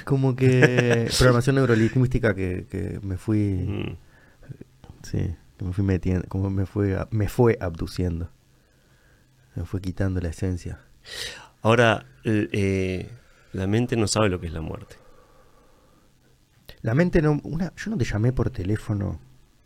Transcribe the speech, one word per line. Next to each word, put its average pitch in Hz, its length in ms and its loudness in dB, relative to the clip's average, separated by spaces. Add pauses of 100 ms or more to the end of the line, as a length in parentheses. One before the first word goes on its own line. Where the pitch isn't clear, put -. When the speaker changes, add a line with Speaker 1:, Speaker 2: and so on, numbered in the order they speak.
Speaker 1:
como 135 320 2
que 123 760 4
Speaker 2:
<laughs> - 80 -2
Speaker 1:
programación 127 380 4
neurolingüística 120 760 2
que, 92 360 -4
que 95 340 -6
me 95 140 -4
fui, 107 200 0 (160)
Speaker 2:
Mm. 92 420 -4 (1080)
Speaker 1:
sí, 92 320 -4 (220)
que 98 80 -10
me 90 60 -4
fui 98 120 -2
metiendo, 92 440 0
como 95 220 -2
me 98 160 -2
fue 101 320 -2
a-, 87 140 -6
me 104 180 0
fue 117 320 4
abduciendo, 85 680 -4 (1200)
me 95 100 -8
fue 98 160 -6
quitando 92 380 -2
la 85 100 -4
esencia. 87 500 -6 (840)
Speaker 2:
Ahora, 113 440 4 (180)
eh, 107 280 2
eh, 95 580 -2 (440)
la 95 140 -4
mente 117 300 0
no 107 100 2
sabe 107 220 2
lo 90 100 -2
que 87 80 -8
es 80 60 -8
la 82 80 -6
muerte. - 340 -12 (1900)
Speaker 1:
La 113 120 -2
mente 170 280 4
no, 147 220 2
una, 165 320 -6
yo - 160 -10
no 220 60 -2
te 117 80 0
llamé 110 260 0
por 117 180 -2
teléfono. 98 720 -4 (460)